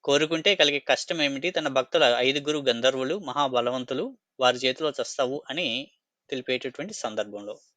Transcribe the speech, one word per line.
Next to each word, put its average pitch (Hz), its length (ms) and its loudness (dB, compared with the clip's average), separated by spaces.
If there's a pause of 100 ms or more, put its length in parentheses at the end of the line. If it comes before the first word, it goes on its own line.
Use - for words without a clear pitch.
కోరుకుంటే 160 520 4
కలిగే 143 240 -2
కష్టం 156 420 0
ఏమిటి, 139 300 -2
తన 156 160 -2
భక్తుల 135 500 4
ఐదుగురు 143 420 0
గంధర్వులు 131 600 2
మహాబలవంతులు, 131 1000 -2 (220)
వారి 123 180 4
చేతిలో 131 320 0
చస్తావు 135 600 -4
అని 135 420 -6 (380)
తెలిపేటటువంటి 131 640 -6
సందర్భంలో 104 680 -6 (180)